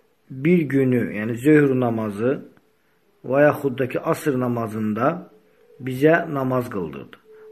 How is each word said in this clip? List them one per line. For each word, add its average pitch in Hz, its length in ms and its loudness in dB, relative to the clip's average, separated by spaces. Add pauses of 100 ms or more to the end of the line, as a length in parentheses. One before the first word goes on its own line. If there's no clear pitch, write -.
(340)
bir 160 280 2
günü, 131 420 0 (100)
yəni 110 220 -6
zöhr 143 380 4
namazı 113 580 -2 (920)
və 135 180 2
yaxud 139 340 2
da 131 100 -2
ki, - 120 -4
asr 151 400 -2
namazında 113 680 -2 (720)
bizə 131 360 4 (100)
namaz 127 440 -2
qıldırdı. 76 480 -10 (340)